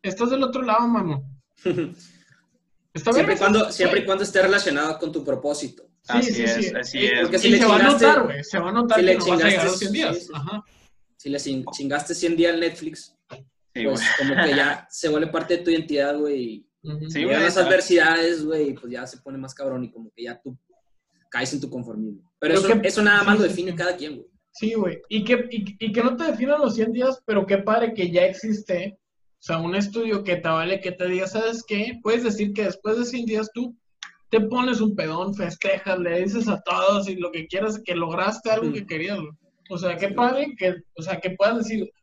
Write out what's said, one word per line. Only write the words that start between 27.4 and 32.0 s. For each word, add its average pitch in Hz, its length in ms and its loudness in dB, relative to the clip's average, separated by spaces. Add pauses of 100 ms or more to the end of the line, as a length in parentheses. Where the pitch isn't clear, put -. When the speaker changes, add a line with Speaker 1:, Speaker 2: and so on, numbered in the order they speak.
Speaker 1:
qué 196 140 2
padre 226 340 0
que 180 160 -2
ya 175 160 4
existe, 196 720 -4
o - 440 -20
sea, 165 180 -4
un 170 160 -2
estudio 202 480 -2
que 180 140 0
te 170 120 -6
avale, 175 320 0
que 185 100 -6
te 180 160 -6
diga, 185 200 -2
"¿Sabes 226 380 -4
qué? 214 380 -4